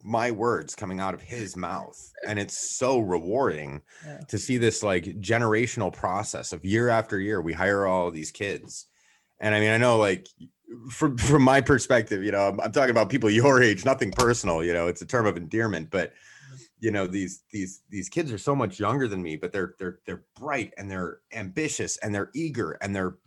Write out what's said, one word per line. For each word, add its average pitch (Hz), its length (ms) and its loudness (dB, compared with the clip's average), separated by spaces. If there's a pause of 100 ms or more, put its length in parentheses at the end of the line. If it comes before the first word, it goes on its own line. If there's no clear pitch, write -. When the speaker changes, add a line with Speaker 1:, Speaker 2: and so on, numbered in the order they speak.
Speaker 1:
my 113 280 0
words 104 440 -2
coming 95 260 -8
out 95 140 -4
of 78 80 -12
his 92 340 -12
mouth, 90 420 -10 (280)
and 107 120 -4
it's - 380 -6
so 131 220 2
rewarding 87 840 -2 (220)
Speaker 2:
Yeah. 151 140 -16 (100)
Speaker 1:
to 110 100 -4
see 127 180 -2
this, 117 260 2
like, 95 220 0 (160)
generational 113 720 0
process 95 600 -4
of 85 120 -12
year 110 240 2
after 113 320 2
year, 101 200 -2
we 82 120 -4
hire 98 340 2
all 92 240 2
these 78 200 -10
kids. - 560 -8 (540)
And 107 140 0
I 107 60 4
mean, 107 100 4
I 110 60 4
know, 120 220 6
like, 98 300 2 (640)
from, 127 280 0
from 131 240 6
my 135 180 8
perspective, 117 640 2
you 104 80 0
know, 101 160 4
I'm, 98 120 -2
I'm 113 120 -2
talking 135 200 4
about 110 180 4
people 120 180 2
your 127 340 8
age, 107 220 4
nothing 131 280 2
personal, 117 520 2
you 85 80 0
know, 85 140 2
it's 90 160 -4
a 82 40 -14
term 117 200 2
of 92 100 2
endearment, 87 540 -2
but, 92 220 -2 (680)
you 113 100 -2
know, 101 160 -2
these, 92 460 -6
these, 92 380 -8
these 98 180 -10
kids 160 240 -4
are 104 60 -6
so 143 180 0
much 107 240 -2
younger 120 260 0
than 98 160 -4
me, 78 140 -6
but 90 160 -8
they're, 92 260 -4
they're, 92 280 -10
they're 90 180 -12 (160)
bright, 131 380 -6
and 98 120 -10
they're 92 280 -6 (160)
ambitious, 107 640 -6
and 104 160 -6
they're 98 200 -4
eager, 123 460 -4
and 98 160 -4
they're, 92 200 -4 (100)